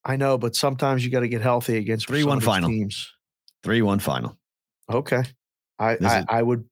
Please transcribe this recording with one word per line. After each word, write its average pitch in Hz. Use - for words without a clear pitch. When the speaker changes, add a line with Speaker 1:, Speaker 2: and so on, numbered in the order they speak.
Speaker 1:
I 131
know, 135
but 117
sometimes 135
you 127
gotta 123
get 117
healthy 120
against 110
Speaker 2:
Three 147
one 143
Speaker 1:
some 135
of 113
these 110
Speaker 2:
final. 95
Speaker 1:
teams. 107
Speaker 2:
Three 113
one 101
final. 64
Speaker 1:
Okay. 127
I, 113
Speaker 2:
This 113
Speaker 1:
I, 113
Speaker 2:
is -
Speaker 1:
I 117
would, 117